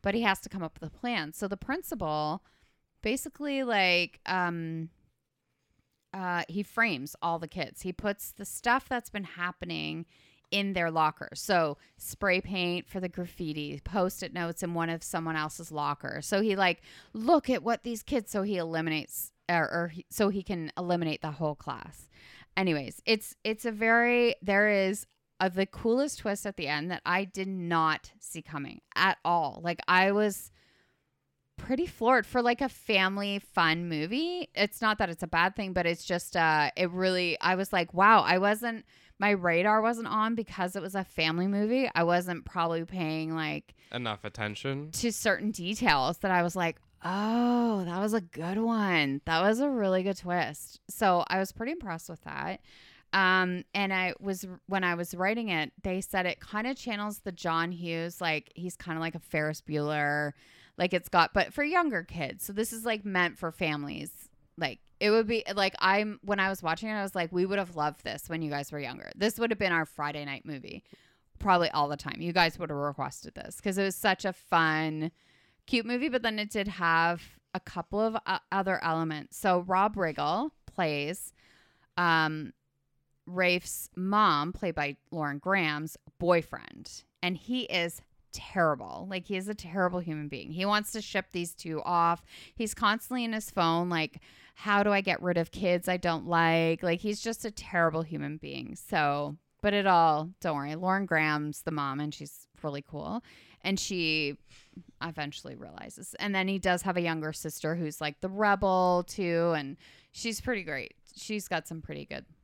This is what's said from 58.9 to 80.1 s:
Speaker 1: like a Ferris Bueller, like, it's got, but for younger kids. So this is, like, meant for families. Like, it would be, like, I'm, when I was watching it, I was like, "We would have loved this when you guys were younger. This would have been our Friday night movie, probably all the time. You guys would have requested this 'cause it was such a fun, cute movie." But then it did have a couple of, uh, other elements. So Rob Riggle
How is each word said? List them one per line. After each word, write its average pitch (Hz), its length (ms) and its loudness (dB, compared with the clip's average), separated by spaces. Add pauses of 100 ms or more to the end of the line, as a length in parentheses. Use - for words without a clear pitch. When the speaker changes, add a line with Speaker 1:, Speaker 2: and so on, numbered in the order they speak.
Speaker 1:
like 165 140 -2
a 170 60 -8
Ferris 156 420 -2
Bueller, 147 720 0 (460)
like, 180 160 0
it's 175 160 -2
got, 170 240 4
but - 200 2
for 294 100 -2
younger 294 380 2
kids. 165 420 -8
So 202 100 -10
this 220 200 -4
is, 226 120 -8
like, 214 200 -2
meant 180 320 2
for 165 140 -4
families. 147 760 -6 (280)
Like, 139 220 -2 (220)
it 208 100 6
would 220 160 6
be, 226 160 0 (100)
like, 196 260 2
I'm, 208 440 4
when 196 160 0
I 190 80 2
was 196 160 -4
watching 170 240 -2
it, 214 60 -4
I 208 80 -2
was 196 120 -4
like, 170 180 -2
"We 180 140 4
would 196 140 0
have 175 160 -6
loved 151 280 -2
this - 260 -8
when 165 120 -2
you 156 80 -2
guys 143 220 -6
were 147 80 -8
younger. 120 360 -10
This 214 220 0
would 233 140 0
have 208 80 -2
been 185 140 2
our 160 120 2
Friday 147 380 -6
night 139 220 -10
movie, - 380 -12 (540)
probably 175 340 4
all 147 180 0
the 147 80 -4
time. - 240 -8
You 170 100 -4
guys 170 260 2
would 165 120 -6
have 147 80 -4
requested 143 560 -6
this - 260 -14
'cause 190 180 -2
it 196 60 0
was 196 120 -2
such 190 280 0
a 190 80 0
fun, 156 800 0 (560)
cute 233 180 0
movie." 247 220 -2
But 247 140 0
then 220 180 -2
it 208 100 -4
did 202 180 -2
have 170 540 2 (320)
a 185 60 -4
couple - 400 -6
of, 220 160 2 (100)
uh, 180 140 0 (120)
other 190 320 0
elements. 160 540 -2
So 180 240 4
Rob 190 340 2
Riggle 170 560 0 (160)